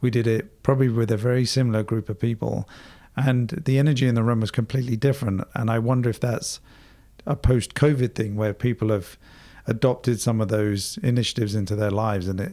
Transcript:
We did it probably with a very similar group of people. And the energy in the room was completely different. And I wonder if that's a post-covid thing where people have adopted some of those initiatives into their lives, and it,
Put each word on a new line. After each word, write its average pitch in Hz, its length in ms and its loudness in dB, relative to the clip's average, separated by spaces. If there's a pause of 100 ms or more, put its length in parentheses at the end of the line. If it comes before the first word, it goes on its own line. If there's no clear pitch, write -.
We 127 100 0
did 117 180 0
it - 340 -2
probably 135 260 4
with 113 220 0
a 113 60 2
very 123 280 0
similar 117 380 2
group 110 260 -2
of 104 120 -8
people. 117 480 -2 (480)
And 123 320 2
the - 300 0
energy 139 280 2
in 120 80 2
the 117 80 2
room 117 180 2
was 107 120 -2
completely 123 440 -2
different. 110 460 0 (120)
And 110 180 -2
I 113 80 0
wonder 120 280 2
if 110 120 -2
that's - 400 -4 (680)
a 143 80 -2
post-covid 127 800 2
thing 104 220 -4
where 107 180 0
people 113 360 -2
have 101 280 -2 (480)
adopted 120 540 0
some 113 200 0
of 107 80 0
those 104 540 -2
initiatives 120 540 0
into 104 180 -2
their 104 160 0
lives, 101 380 -2
and 95 120 -4
it, 98 120 -6